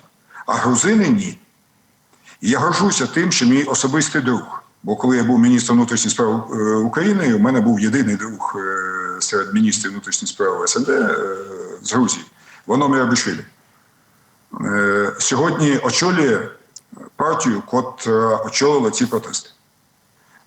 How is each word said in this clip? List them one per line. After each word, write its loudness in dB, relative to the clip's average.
А -2
грузини — 2
ні. 0
І 0
я 2
горжуся 0
тим, 0
що 2
мій 4
особистий 0
друг, -4
бо -2
коли 2
я 2
був 4
міністром 6
внутрішніх 0
справ, 0
е, 0
України, 2
у 2
мене 4
був 2
єдиний 0
друг, -8
е, -6
серед -2
міністрів 2
внутрішніх -8
справ -2
С -2
Н -2
Д, 0
е, -2
з -6
Грузії, 0
Вано 2
Мерабішвілі. 0
Е, -2
сьогодні 0
очолює 0
партію, -2
котра 0
очолила 0
ці 0
протести. -6